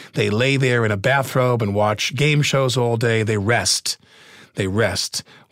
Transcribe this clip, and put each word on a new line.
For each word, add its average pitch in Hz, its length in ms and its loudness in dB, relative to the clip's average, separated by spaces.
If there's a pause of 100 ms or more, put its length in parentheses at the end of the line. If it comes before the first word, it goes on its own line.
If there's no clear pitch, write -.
(120)
they 107 160 0
lay 131 300 0
there 123 260 2
in 107 60 2
a 104 80 -2
bathrobe 127 640 0
and 101 120 -2
watch 104 400 0
game 147 280 2
shows 131 340 0
all 120 220 0
day, 113 240 0
they 107 160 0
rest. 101 580 -2 (600)
They 101 100 -2
rest. 95 560 -2 (300)